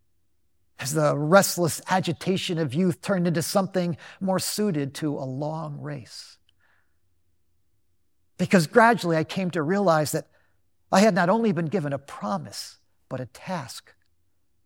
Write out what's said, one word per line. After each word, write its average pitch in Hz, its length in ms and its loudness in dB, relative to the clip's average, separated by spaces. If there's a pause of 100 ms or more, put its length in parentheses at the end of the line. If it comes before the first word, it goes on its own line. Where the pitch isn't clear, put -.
(800)
As 131 160 -6
the 147 200 2
restless 165 720 4
agitation 185 680 0
of 151 160 -2
youth 175 280 0
turned 180 260 0
into 165 160 0
something 180 520 -2 (240)
more 190 200 -2
suited 147 560 -2
to 147 220 -4
a 147 60 -8
long 147 560 -8
race. 139 580 -14 (2000)
Because 175 300 2
gradually 226 480 4
I 160 80 2
came 185 280 -4
to 175 100 -2
realize 165 500 2
that 151 160 -6 (640)
I 185 80 6
had 208 160 6
not 175 140 2
only 226 240 2
been 165 140 -2
given 147 260 -4
a 139 40 -6
promise, - 800 -10 (300)
but 131 140 -8
a 123 60 -10
task. - 680 -12 (720)